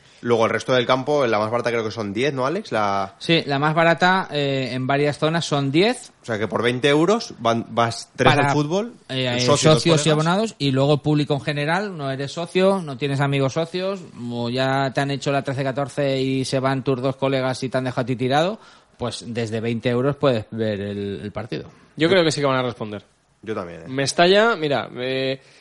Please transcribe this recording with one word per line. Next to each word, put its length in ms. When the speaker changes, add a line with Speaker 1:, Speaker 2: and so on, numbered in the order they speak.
Speaker 1:
Luego 240
el 40
resto 220
del 140
campo, 400
la 120
más 120
barata 200
creo 140
que 60
son 240
diez, 180
¿no, 140
Alex? 260
La 460
Speaker 2:
Sí, 260
la 140
más 160
barata, 580
eh, 400
en 140
varias 320
zonas 260
son 260
diez. 400
Speaker 1:
O 20
sea 140
que 100
por 140
veinte 260
euros 500
van, 300
vas 480
tres 180
Speaker 2:
Para, 140
Speaker 1:
al 60
fútbol, 400
Speaker 2:
eh, 200
Speaker 1:
el 60
Speaker 2:
eh, 60
Speaker 1:
socio, 300
dos 100
Speaker 2:
socios 180
y 100
Speaker 1:
colegas. 20
Speaker 2:
abonados, 460
y 120
luego 320
público 320
en 80
general, 560
no 120
eres 220
socio, 500
no 140
tienes 240
amigos 320
socios, 480
o 180
ya 460
te 80
han 80
hecho 200
la 120
trece 200
catorce 580
y 260
se 140
van 220
tus 200
dos 140
colegas 460
y 60
te 80
han 80
dejado 160
a 60
ti 100
tirado, 420
pues 320
desde 320
veinte 300
euros 260
puedes 340
ver 300
el, 420
el 80
partido. 380
Speaker 3:
Yo 140
creo 160
que 80
sí 80
que 60
van 120
a 40
responder. 420
Speaker 1:
Yo 120
también, 280
¿eh? 60
Speaker 3:
Mestalla, 680
mira, 400
eh, 440